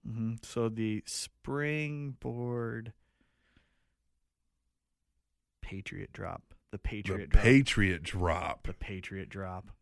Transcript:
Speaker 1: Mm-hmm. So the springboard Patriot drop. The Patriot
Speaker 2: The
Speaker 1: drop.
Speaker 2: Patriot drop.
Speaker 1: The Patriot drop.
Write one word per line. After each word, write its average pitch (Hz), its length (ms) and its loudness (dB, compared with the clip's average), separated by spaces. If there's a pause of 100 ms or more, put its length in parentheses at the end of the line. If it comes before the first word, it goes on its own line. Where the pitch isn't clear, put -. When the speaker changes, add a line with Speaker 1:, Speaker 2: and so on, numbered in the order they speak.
Speaker 1:
Mm-hmm. 113 360 -4
So 117 260 -2
the 110 380 -2
springboard 127 1900 -6 (2750)
Patriot 98 500 -10
drop. 87 300 -10 (300)
The 104 60 -10
Patriot 101 420 -4
Speaker 2:
The 95 80 -8
Speaker 1:
drop. - 140 10
Speaker 2:
Patriot 110 600 6
drop. 87 640 0
Speaker 1:
The 87 80 -4
Patriot 95 560 -10
drop. 92 400 -10 (120)